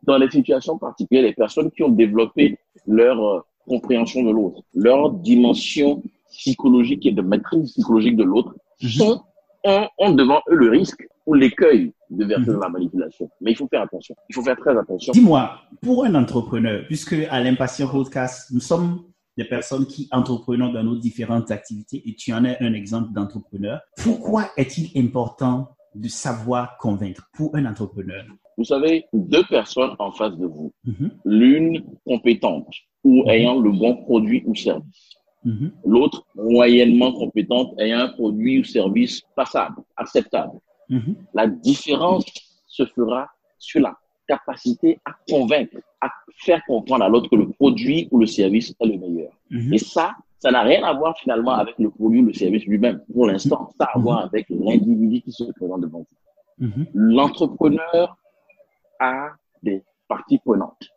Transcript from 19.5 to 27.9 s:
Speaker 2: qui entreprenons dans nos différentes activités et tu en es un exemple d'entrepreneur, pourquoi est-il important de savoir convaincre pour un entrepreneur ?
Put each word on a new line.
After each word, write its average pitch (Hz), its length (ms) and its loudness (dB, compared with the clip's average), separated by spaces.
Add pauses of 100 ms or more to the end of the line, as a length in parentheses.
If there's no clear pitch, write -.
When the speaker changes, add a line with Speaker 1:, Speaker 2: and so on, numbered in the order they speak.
Speaker 2:
qui 139 260 -14
entreprenons 123 600 -2
dans 113 120 -6
nos 117 120 -2
différentes 117 540 -6
activités 107 560 -12
et 107 80 -12
tu - 180 -10
en 117 120 0
es 123 160 -4
un 117 140 -2
exemple 107 380 -8
d'entrepreneur, 101 680 -8 (160)
pourquoi 220 600 -4
est-il 151 480 -4
important 127 640 -4 (260)
de 107 140 -12
savoir 120 680 -8
convaincre 101 560 -8
pour 151 220 -6
un 143 100 -2
entrepreneur ? 98 580 -10 (320)